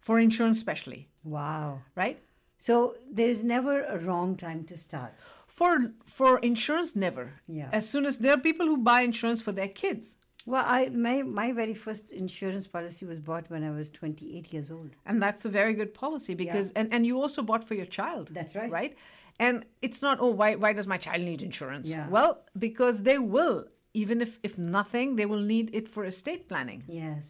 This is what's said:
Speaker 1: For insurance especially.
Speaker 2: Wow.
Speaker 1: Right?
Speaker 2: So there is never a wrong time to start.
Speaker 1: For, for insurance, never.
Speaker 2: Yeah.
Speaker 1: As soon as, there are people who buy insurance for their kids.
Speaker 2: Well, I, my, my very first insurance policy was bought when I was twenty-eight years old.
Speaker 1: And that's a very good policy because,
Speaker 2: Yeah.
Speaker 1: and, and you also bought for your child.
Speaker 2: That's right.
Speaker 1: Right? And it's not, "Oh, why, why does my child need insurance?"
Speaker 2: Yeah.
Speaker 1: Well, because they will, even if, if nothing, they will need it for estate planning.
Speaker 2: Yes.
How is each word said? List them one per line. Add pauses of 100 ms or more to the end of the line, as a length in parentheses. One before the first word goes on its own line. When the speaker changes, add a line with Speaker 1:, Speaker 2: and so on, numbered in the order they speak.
Speaker 1:
For
insurance
especially. (160)
Speaker 2:
Wow. (140)
Speaker 1:
Right? (360)
Speaker 2:
So (200)
there
is
never (220)
a
wrong
time
to
start. (340)
Speaker 1:
For, (460)
for (120)
insurance,
never. (220)
Speaker 2:
Yeah. (100)
Speaker 1:
As
soon
as,
there
are
people
who
buy
insurance
for
their
kids. (300)
Speaker 2:
Well,
I,
my, (180)
my
very
first
insurance
policy
was
bought
when
I
was
twenty-eight
years
old.
Speaker 1:
And
that's
a
very
good
policy
because,
Speaker 2:
Yeah.
Speaker 1:
and,
and
you
also
bought
for
your
child.
Speaker 2:
That's
right.
Speaker 1:
Right? (420)
And (160)
it's
not,
"Oh,
why, (160)
why
does (100)
my
child
need (100)
insurance?"
Speaker 2:
Yeah.
Speaker 1:
Well, (240)
because (100)
they (180)
will, (360)
even
if,
if
nothing,
they
will
need
it
for
estate
planning.
Speaker 2:
Yes.